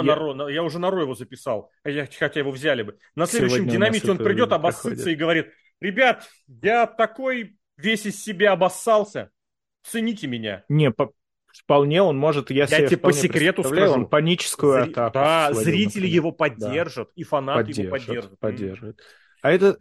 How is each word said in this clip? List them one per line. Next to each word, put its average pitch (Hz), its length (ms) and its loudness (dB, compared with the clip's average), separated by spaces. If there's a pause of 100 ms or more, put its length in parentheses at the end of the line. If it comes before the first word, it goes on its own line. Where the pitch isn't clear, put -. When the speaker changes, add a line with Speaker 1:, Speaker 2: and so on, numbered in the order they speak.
Speaker 1:
Я 151 80 4
Speaker 2:
на - 0 -
Ро-, 151 200 -4
на, 143 140 -8
я 147 140 -4
уже 165 160 -6
на 180 120 -2
Ро 190 120 -2
его 131 120 -6
записал, 120 560 -8 (120)
а 151 80 -8
я, 143 160 -6
хотя 151 340 -4
его 139 120 -4
взяли 131 300 -2
бы. 104 160 -14 (180)
На 165 100 0
следующем 127 380 0
Speaker 1:
Сегодня 120 120 -2
у - 40 2
нас 214 80 4
Speaker 2:
Динамите 220 220 0
он 185 60 0
Speaker 1:
это 113 80 -2
Speaker 2:
придёт, 214 260 0
Speaker 1:
не 202 40 2
Speaker 2:
обоссытся 165 340 -2
Speaker 1:
проходит. - 200 -6
Speaker 2:
и 165 80 0
говорит: 160 300 0 (340)
«Ребят, 214 480 0 (340)
я 226 240 2
такой 233 720 -4 (180)
весь 208 300 -2
из 202 160 -8
себя 202 300 2
обоссался, 190 800 0 (520)
цените 220 460 -6
меня». 110 400 -6
Speaker 1:
Не, 147 240 4
по-, 139 180 -2 (380)
вполне 147 540 2
он 160 140 2
может, 147 360 0
я 139 100 2
Speaker 2:
Я 143 60 2
Speaker 1:
себе 151 180 4
Speaker 2:
тебе 165 120 2
по - 120 2
Speaker 1:
вполне 143 120 2
Speaker 2:
секрету 180 400 2
Speaker 1:
представляю, 165 260 2
Speaker 2:
скажу. 135 160 4
Speaker 1:
он - 40 -10
паническую 151 760 2
Speaker 2:
Зри-, 113 80 -4
Speaker 1:
атаку 117 220 -2
Speaker 2:
да, 151 360 2
Speaker 1:
свою, 113 140 0
Speaker 2:
зрители 196 380 0
Speaker 1:
например. 175 120 0
Speaker 2:
его 165 160 2
Speaker 1:
Да. 135 60 -8
Speaker 2:
поддержат, 131 800 -4
и 170 80 -12
фанаты 139 340 -2 (140)
его 135 180 -6
Speaker 1:
Поддержат, - 0 -
Speaker 2:
поддержат. 110 400 -8
Мгм. 98 80 -20
Speaker 1:
поддержат. 104 640 -8 (420)
А 143 100 4
это 190 280 4